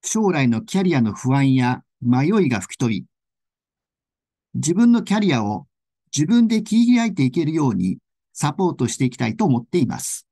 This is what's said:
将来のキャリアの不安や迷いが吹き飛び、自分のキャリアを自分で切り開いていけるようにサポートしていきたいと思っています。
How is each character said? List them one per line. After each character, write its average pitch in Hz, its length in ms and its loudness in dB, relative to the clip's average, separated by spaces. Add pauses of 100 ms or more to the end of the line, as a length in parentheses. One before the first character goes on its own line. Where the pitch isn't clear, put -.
将 214 280 0
来 139 160 2
の 113 120 0
キ 190 200 -4
ャ - 20 0
リ 180 120 2
ア 131 60 2
の 107 140 0
不 127 200 -2
安 135 200 2
や 127 280 0 (200)
迷 127 240 2
い 190 240 2
が 107 100 -2
吹 - 160 -14
き - 20 -20
飛 120 120 0
び、 92 160 -4 (1500)
自 139 200 -2
分 233 180 6
の 233 100 2
キ - 120 -2
ャ 214 60 0
リ 190 120 2
ア 117 100 0
を 104 240 -6 (480)
自 147 120 0
分 233 200 4
で 214 160 0
切 233 220 2
り 247 140 4
開 226 100 0
い 185 60 -6
て 185 80 -2
い 131 80 2
け 165 160 -2
る 156 80 -4
よ 147 160 0
う 101 40 -2
に 92 220 -2 (380)
サ 147 180 -4
ポ 180 160 -2
ー - 80 -4
ト 123 100 -2
し - 120 -6
て 135 80 0
い 123 40 0
き - 60 -20
た 120 100 -4
い 113 80 -4
と 214 120 0
思 120 160 2
っ - 20 -18
て - 140 -2
い 131 80 2
ま - 120 -8
す。 - 340 -12